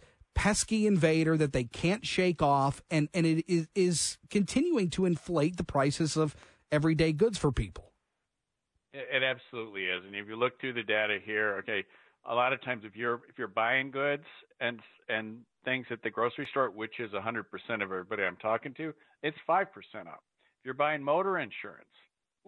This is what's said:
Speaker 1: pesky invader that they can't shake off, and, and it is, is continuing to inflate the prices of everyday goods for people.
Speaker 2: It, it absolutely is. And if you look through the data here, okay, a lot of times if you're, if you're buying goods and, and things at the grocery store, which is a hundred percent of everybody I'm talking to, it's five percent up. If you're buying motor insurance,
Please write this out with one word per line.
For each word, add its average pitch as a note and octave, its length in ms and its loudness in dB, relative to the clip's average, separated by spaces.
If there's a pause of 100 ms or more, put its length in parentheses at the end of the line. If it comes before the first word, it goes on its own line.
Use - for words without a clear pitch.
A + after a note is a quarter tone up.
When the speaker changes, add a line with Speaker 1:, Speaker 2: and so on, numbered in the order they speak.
(340)
Speaker 1:
pesky G#3+ 540 2
invader D#3+ 480 4
that D3+ 160 2
they C3 100 0
can't E3+ 420 -2
shake F3+ 380 0
off, C#3 480 4
and, D3+ 240 2
and E3+ 120 2
it D#3+ 200 2
is, E3+ 300 0
is F3+ 420 2 (100)
continuing A3 600 2
to F#3 140 0
inflate F3 520 0
the F3+ 60 -4
prices D3 540 0
of D#3 180 2 (380)
everyday D#3+ 400 4
goods F#3+ 260 2
for D3 140 2
people. - 400 -6 (1000)
Speaker 2:
It, C3+ 200 -8
it C3+ 100 2
absolutely A2+ 600 -4
is. F2+ 200 -2
And G2 120 -10
if G2+ 100 -6
you A2 80 -10
look B2 260 0
through C3 120 -4
the A#2 100 -4
data G#2+ 420 2
here, G#2+ 360 0
okay, G2 240 -4 (420)
a A#2 80 -4
lot B2 180 2
of B2+ 120 -6
times B2 200 -6
if G#2 120 -16
you're, A#2+ 320 -2
if - 100 -20
you're A#2+ 80 -6
buying A#2+ 460 0
goods C#3+ 320 -2 (340)
and, A#2+ 220 -4 (280)
and A2 340 -6 (220)
things B2+ 280 -4
at A2+ 100 -10
the A2+ 80 -2
grocery A#2+ 400 -2
store, C3 200 0
which G#2+ 280 -10
is A2 140 -8
a G2 100 -4
hundred A2 300 -4
percent G#2+ 300 -4
of F#2+ 100 -4
everybody F#2+ 320 -4
I'm F2 120 -2
talking A2+ 380 -2
to, D#3 180 -8 (300)
it's D3 240 -4
five F#3 260 0
percent G2 360 -16
up. D#2+ 140 -18 (380)
If - 60 -16
you're C3 80 -6
buying D3 280 0
motor F3+ 360 2
insurance, G#2 460 -10 (640)